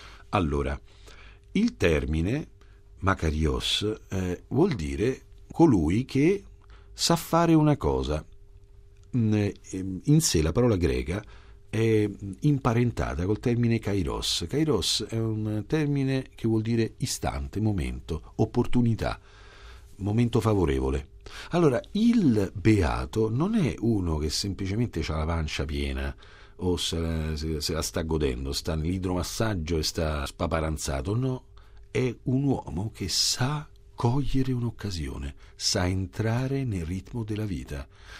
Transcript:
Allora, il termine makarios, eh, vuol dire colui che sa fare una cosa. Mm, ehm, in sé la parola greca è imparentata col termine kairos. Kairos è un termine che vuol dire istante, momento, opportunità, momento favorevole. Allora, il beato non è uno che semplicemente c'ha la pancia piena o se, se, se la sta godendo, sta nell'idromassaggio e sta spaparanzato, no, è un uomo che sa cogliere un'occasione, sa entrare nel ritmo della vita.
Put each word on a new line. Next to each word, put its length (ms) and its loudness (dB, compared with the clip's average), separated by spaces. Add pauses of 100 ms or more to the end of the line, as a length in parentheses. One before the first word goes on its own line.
(280)
Allora, 520 0 (720)
il 240 0
termine 760 0 (480)
makarios, 840 0 (260)
eh, 360 -4
vuol 280 2
dire 480 -4 (280)
colui 540 4
che 400 2 (480)
sa 240 0
fare 380 4
una 220 6
cosa. 480 0 (920)
Mm, 160 4 (380)
ehm, 340 -6
in 160 8
sé 220 2
la 100 2
parola 240 4
greca 480 0 (460)
è 400 4 (300)
imparentata 840 2
col 160 0
termine 380 2
kairos. 680 -2
Kairos 600 0
è 100 -4
un 480 -2
termine 680 0
che 120 -4
vuol 160 4
dire 360 0
istante, 640 -4
momento, 760 -2
opportunità, 800 2 (800)
momento 440 2
favorevole. 760 2 (340)
Allora, 300 4 (120)
il 640 4
beato 760 2
non 240 0
è 240 2
uno 400 0
che 120 -2
semplicemente 720 -4
c'ha 160 -4
la 100 -2
pancia 380 -2
piena 500 -4 (420)
o 200 0
se, 600 -2
se, 240 -4
se 120 -4
la 100 -2
sta 200 -4
godendo, 500 -2
sta 220 -4
nell'idromassaggio 1040 -2
e 40 0
sta 440 -2
spaparanzato, 880 -2
no, 300 -4 (460)
è 240 -2 (100)
un 200 2
uomo 480 -2
che 160 -6
sa 600 0 (300)
cogliere 540 2
un'occasione, 840 -4 (220)
sa 320 0
entrare 760 -2
nel 220 -2
ritmo 400 -6
della 200 -4
vita. 400 -6 (360)